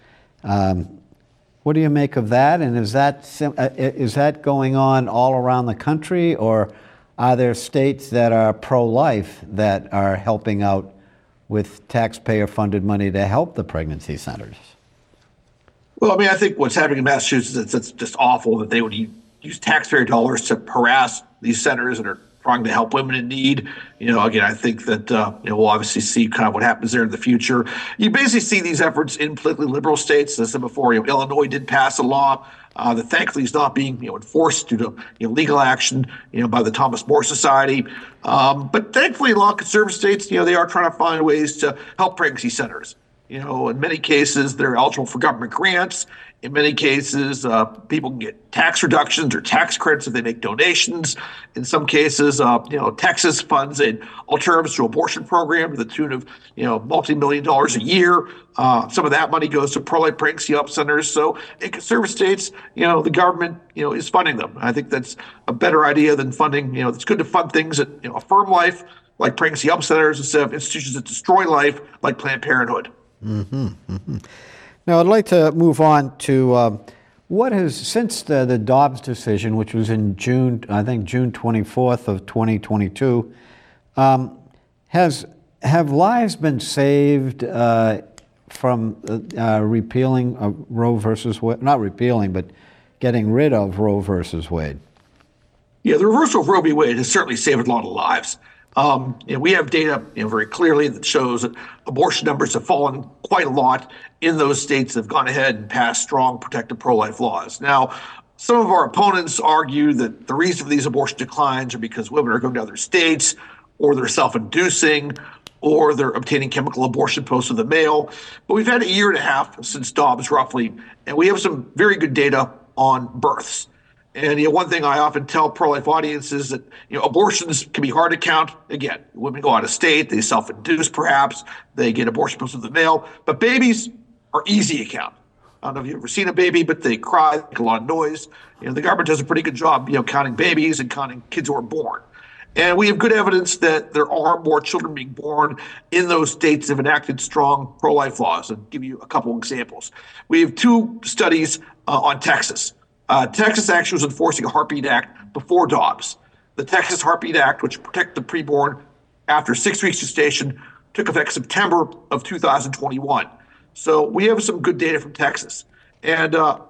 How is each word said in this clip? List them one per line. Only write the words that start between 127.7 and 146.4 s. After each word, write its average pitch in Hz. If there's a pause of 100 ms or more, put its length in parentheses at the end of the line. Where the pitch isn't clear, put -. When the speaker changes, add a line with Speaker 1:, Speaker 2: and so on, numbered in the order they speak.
Speaker 2:
can 151
be 139
hard 165
to 160
count. 160 (200)
Again, 139 (140)
women 139
go 143
out 113
of -
state, -
they 110
self-induce 135
perhaps, 139 (320)
they 120
get 113
abortion 139
pills 131
in 120
the -
mail, 160 (160)
but 156
babies 240 (440)
are 151
easy 202
to 113
count. - (480)
I -
don't 139
know 135
if 127
you've 143
ever -
seen 190
a 175
baby, 170
but 160
they 120
cry, 156
they 151
make -
a 117
lot 113
of 123
noise. 156 (320)
You -
know, 127
the 143
government 175
does 156
a 135
pretty 160
good 160
job, 139
you 143
know, 127
counting 139
babies 156
and 123
counting 127
kids 143
who 143
are 123
born. 120 (540)
And 175
we 208
have 208
good 220
evidence 185
that 156
there 147
are 165
more 160
children 160
being 135
born 147 (340)
in 180
those 165
states 151